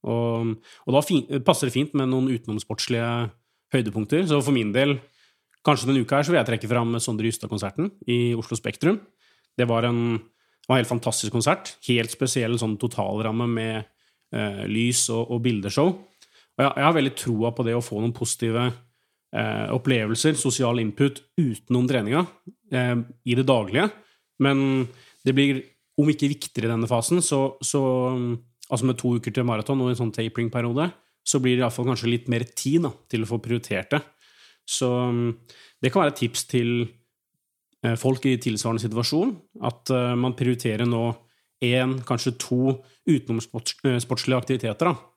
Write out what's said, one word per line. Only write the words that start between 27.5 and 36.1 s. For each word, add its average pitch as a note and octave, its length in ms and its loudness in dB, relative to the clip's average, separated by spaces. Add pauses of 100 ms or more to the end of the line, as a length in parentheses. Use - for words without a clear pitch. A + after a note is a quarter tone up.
så, - 200 0 (340)
um, A#2+ 220 -2 (340)
altså C3 160 0
med B2 100 2
to A#2+ 220 0
uker G#2 160 -6
til B2+ 100 0
maraton A#2+ 380 -2
og B2 80 0
en A#2+ 80 -2
sånn A#2 160 -2
tapering-periode, A#2 720 -2 (420)
så C#3 160 2
blir B2+ 140 4
det - 20 2
i B2+ 80 2
hvert A2+ 80 -2
fall B2 140 -2
kanskje A#2 240 -2
litt A#2+ 180 -2
mer A#2 140 0 (100)
tid D#3+ 320 0
da, B2+ 60 -4 (180)
til A2 140 0
å G2 40 -8
få A#2 140 -2
prioritert A#2 480 -4
det. D3 100 2 (640)
Så, - 240 -2 (240)
um, A#2+ 220 0 (500)
det B2+ 80 2
kan F#3 140 4
være C#3+ 100 2